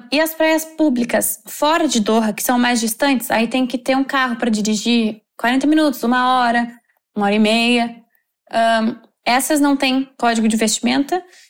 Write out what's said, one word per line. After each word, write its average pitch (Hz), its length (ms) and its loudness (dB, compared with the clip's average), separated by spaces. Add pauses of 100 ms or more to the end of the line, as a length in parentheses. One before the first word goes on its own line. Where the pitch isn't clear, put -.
(120)
e 277 80 2
as 320 120 0
praias 320 320 0
públicas 240 840 -2
fora 311 400 0
de 240 100 0
Doha, 220 340 0
que - 100 -10
são 247 140 0
mais 247 220 2
distantes, 240 540 -2
aí 226 160 0
tem 254 180 -2
que 254 100 -6
ter 262 200 -2
um 269 80 0
carro 262 320 -2
pra 240 120 -2
dirigir 214 760 -2 (140)
quarenta 262 300 0
minutos, 302 380 0
uma 254 340 2
hora, 240 320 0 (460)
uma 208 100 -2
hora 202 80 2
e 214 60 2
meia. 233 560 2 (560)
Ahn, 226 420 0 (320)
essas 262 340 0
não 285 160 2
têm 269 400 0
código 226 300 0
de 220 100 2
vestimenta, 254 640 0 (300)